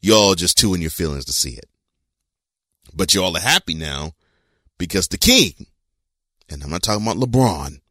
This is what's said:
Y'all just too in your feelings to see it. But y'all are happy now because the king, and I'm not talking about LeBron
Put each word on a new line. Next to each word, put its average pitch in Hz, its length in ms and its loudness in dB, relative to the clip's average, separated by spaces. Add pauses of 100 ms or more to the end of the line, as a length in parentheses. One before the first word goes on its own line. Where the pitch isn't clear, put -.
Y'all 101 340 4
just 87 220 0
too 98 160 2
in 87 80 -2
your 80 80 -4
feelings 73 340 -4
to - 80 -10
see - 200 -4
it. - 180 -18 (1200)
But 92 200 0
y'all 92 240 0
are - 20 -2
happy 120 360 0
now 76 360 -8 (680)
because - 300 -2
the - 100 -8
king, 214 500 2 (840)
and 71 120 -14
I'm 69 80 -12
not 87 140 -4
talking 107 240 -2
about 107 80 -2
LeBron 107 640 0 (120)